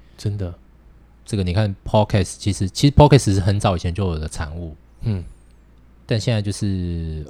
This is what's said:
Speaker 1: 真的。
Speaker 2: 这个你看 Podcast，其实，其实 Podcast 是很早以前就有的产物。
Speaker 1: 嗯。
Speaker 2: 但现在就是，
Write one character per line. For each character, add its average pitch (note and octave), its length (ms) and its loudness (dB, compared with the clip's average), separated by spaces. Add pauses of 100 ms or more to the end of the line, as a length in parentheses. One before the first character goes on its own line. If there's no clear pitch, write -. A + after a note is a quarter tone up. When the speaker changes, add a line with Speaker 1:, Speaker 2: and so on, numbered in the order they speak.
(160)
Speaker 1:
真 G2+ 220 -6
的。 F2 160 -8 (720)
Speaker 2:
这 A2 100 -6
个 G2 60 -2
你 F2+ 100 -2
看 G2 220 0 (100)
Podcast， G#2 540 0
其 G2+ 140 -2
实， F#2+ 180 -2
其 - 160 0
实 C#3+ 80 4
Podcast C#3 400 6
是 G2 60 2
很 G2 180 2
早 G2+ 160 2
以 F2 60 -2
前 F2 120 -4
就 G2 140 -2
有 D#2+ 140 -4
的 D#2 80 -8
产 D2+ 280 -10
物。 E2 200 -12 (260)
Speaker 1:
嗯。 G2 220 -4 (840)
Speaker 2:
但 A#2 80 0
现 A#2+ 140 -2
在 G#2+ 80 0
就 G2+ 100 -4
是， E2+ 800 -4